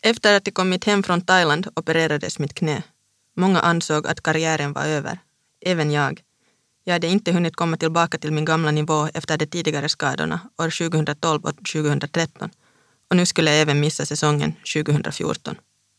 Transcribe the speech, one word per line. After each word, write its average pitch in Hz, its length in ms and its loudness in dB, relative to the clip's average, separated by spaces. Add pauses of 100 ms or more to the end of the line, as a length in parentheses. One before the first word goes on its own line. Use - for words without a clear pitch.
Efter 220 300 4
att 196 100 0
jag 196 80 -6
kommit 185 300 0
hem 208 180 2
från 180 180 0
Thailand 180 560 2
opererades 160 640 -2
mitt 139 160 -4
knä. 151 280 -2 (540)
Många 185 240 4
ansåg 165 460 2
att - 160 -4
karriären 160 500 0
var 143 120 -4
över. 151 340 -4 (420)
Även 165 300 0
jag. 143 320 -2 (640)
Jag 180 80 -2
hade 170 140 0
inte 175 260 2
hunnit 170 240 0
komma 165 200 0
tillbaka 165 420 0
till 151 140 -4
min 156 120 0
gamla 160 260 0
nivå 151 440 0
efter 160 240 -4
de 151 80 0
tidigare 151 420 -4
skadorna 156 520 -2 (180)
år 165 120 -2
tjugohundratolv 156 760 -2
och 151 100 -4 (100)
tjugohundratretton. 147 840 -4 (600)
Och 180 60 4
nu 180 100 4
skulle 160 240 2
jag 151 100 6
även 147 200 4
missa 147 260 -2
säsongen 151 480 0 (100)
tjugohundrafjorton. - 920 -4 (420)